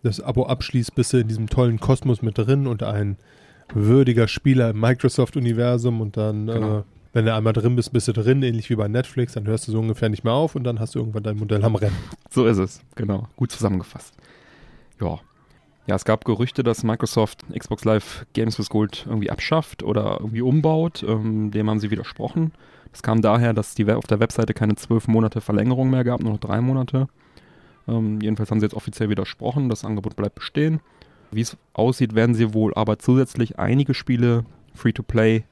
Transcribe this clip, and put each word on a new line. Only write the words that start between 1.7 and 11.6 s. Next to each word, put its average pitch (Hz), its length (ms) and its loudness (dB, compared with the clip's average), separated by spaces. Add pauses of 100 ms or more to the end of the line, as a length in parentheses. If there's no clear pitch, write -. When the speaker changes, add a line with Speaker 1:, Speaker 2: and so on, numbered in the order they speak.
Speaker 1:
Kosmos 127 440 0
mit 113 160 -2
drin 135 260 2
und 117 160 -4
ein 104 360 -4 (560)
würdiger 117 540 6
Spieler 127 440 2
im 107 80 -4
Microsoft-Universum 120 1200 0
und 107 160 -4
dann, 107 300 -2
Speaker 2:
Genau. 110 320 -2
Speaker 1:
äh, 104 40 -8 (300)
wenn 113 120 4
du 113 100 2
einmal 110 180 2
drin 113 220 2
bist, 120 180 -2
bist 117 140 0
du 113 60 0
drin, 113 280 2
ähnlich 117 300 -2
wie 120 40 2
bei 107 120 -2
Netflix, 123 460 -2
dann 104 120 -6
hörst 107 220 -2
du 110 40 -6
so 110 80 0
ungefähr 110 300 0
nicht 104 140 -4
mehr 117 100 0
auf 151 220 0
und 131 80 -4
dann 117 160 -2
hast 113 160 -6
du 123 40 -2
irgendwann 110 240 -6
dein 107 140 -4
Modell 104 260 0